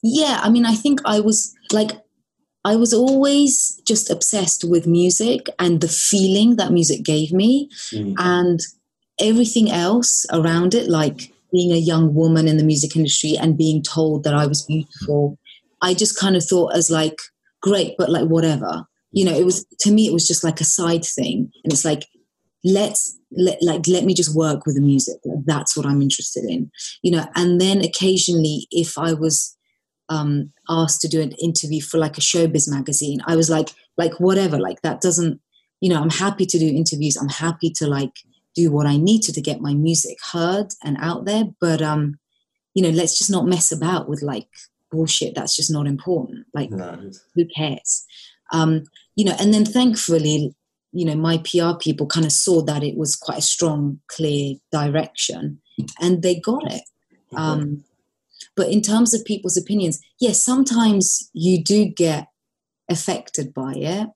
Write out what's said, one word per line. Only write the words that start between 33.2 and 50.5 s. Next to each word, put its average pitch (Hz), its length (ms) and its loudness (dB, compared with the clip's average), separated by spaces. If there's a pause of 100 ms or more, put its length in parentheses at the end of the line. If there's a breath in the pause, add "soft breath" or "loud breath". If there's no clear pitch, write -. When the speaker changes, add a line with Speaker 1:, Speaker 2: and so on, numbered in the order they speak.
Speaker 1:
I 165 80 2
was 165 160 2
like, 160 180 0 (280 soft breath)
like, 170 220 -2
"Whatever, 185 380 2
like, 92 240 -4
that - 180 -4
doesn't, 170 400 0 (400)
you 185 100 0
know, 160 120 2
I'm 160 80 0
happy 196 380 -2
to 175 100 0
do 160 80 2
interviews. 151 520 0
I'm 139 120 -4
happy 165 420 -4
to, 160 140 -4
like, 143 280 -2 (400)
do 170 160 2
what 147 160 0
I 143 120 2
need 208 240 4
to, 175 100 -4
to 151 80 -6
get 151 220 -6
my 143 120 -2
music 160 440 0 (160)
heard 185 400 -2 (100)
and 147 160 -4
out 165 240 -6
there. 214 220 -2 (160)
But, 160 200 0
um, 151 380 -2 (540)
you 190 100 2
know, 170 60 2
let's 165 280 0
just - 140 -2
not 180 160 0
mess 175 240 0
about 160 380 -4
with, 147 120 -6
like, 139 280 -8 (420)
bullshit 160 440 -2
that's - 200 -4
just - 160 -2
not 147 160 -2
important. 139 640 -4
Like, 139 160 -6
Speaker 2:
Right. 95 460 -14 (180)
Speaker 1:
who 170 120 2
cares?" - 580 -6 (480 loud breath)
Um, 160 320 0 (320 soft breath)
you 208 80 0
know, 185 160 0
and 208 140 4
then 214 100 4
thankfully, 165 880 0 (380)